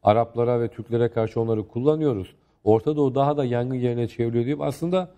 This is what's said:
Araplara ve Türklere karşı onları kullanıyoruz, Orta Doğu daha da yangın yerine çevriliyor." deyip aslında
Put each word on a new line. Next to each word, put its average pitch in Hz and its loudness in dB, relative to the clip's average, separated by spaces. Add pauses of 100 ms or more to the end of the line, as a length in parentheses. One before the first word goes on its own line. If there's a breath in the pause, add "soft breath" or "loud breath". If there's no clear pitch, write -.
Araplara 117 2
ve 117 -2
Türklere 117 -2
karşı 113 -2
onları 113 -2
kullanıyoruz, 135 -2 (300)
Orta 113 4
Doğu 139 2
daha 139 2
da 143 -2
yangın 123 -2
yerine 120 -2
çevriliyor." 117 -2
deyip 143 -4
aslında 170 -4